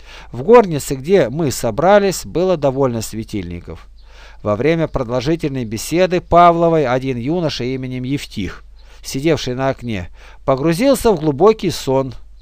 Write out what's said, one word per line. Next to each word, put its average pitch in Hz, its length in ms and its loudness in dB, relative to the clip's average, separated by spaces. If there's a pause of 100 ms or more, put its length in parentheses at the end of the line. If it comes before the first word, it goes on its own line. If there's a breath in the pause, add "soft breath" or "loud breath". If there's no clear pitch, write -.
(320 loud breath)
В 120 100 -8
горнице, 180 520 4
где 143 340 2
мы 143 220 -2
собрались, 175 760 2
было 175 320 -2
довольно 131 460 0
светильников. 87 840 -10 (540 soft breath)
Во 104 140 0
время 156 320 0
продолжительной 131 760 -4
беседы 165 560 -2
Павловой 170 640 4
один 131 300 -2
юноша 139 480 -4
именем 127 380 -6
Евтих, 127 600 -6 (400 soft breath)
сидевший 135 520 -2
на 135 160 -2
окне, 110 400 -6 (340 soft breath)
погрузился 170 680 2
в 175 60 0
глубокий 160 520 2
сон 135 420 -2 (300)